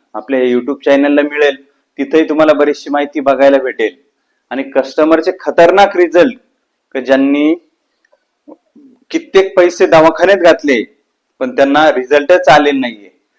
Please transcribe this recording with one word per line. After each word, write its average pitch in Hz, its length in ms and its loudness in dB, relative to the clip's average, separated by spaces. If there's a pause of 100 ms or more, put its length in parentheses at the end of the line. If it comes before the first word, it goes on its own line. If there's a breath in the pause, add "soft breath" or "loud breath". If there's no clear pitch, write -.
(140)
आपल्या 131 260 -6
YouTube 127 460 -4
चॅनलला 143 360 0
मिळेल, 147 420 -4 (340)
तिथेही 151 320 -2
तुम्हाला 156 240 2
बरीचशी 143 360 -4
माहिती 143 300 -6
बघायला 139 380 2
भेटेल. 117 380 -6 (540)
आणि 131 140 -8
कस्टमरचे 156 760 -2
खतरनाक 180 580 2
रिझल्ट, 160 400 2 (540)
क-, 135 60 -10
ज्यांनी 139 580 0 (1500)
कित्येक - 480 -2
पैसे 180 280 2
दवाखान्यात 160 520 2
घातले 156 600 0 (420)
पण 127 160 -8
त्यांना 139 360 2
रिझल्टच 180 560 0
आले 147 240 4
नाहीये. 117 380 -8 (300)